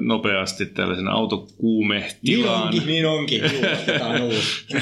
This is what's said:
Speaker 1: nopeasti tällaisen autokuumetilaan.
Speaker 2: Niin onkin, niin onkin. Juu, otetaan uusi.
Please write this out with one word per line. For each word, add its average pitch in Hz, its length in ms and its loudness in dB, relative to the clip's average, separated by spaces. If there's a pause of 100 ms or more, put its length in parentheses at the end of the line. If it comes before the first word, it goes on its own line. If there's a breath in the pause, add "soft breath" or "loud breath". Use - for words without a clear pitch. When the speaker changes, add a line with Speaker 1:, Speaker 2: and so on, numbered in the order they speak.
Speaker 1:
nopeasti 101 640 0
tällaisen 92 420 -2
autokuumetilaan. 110 1700 0
Speaker 2:
Niin 175 60 4
onkin, 151 80 -2
niin 160 200 2
onkin. 147 340 0
Juu, 185 300 2 (120)
otetaan 120 380 0
uusi. 110 440 -2 (160)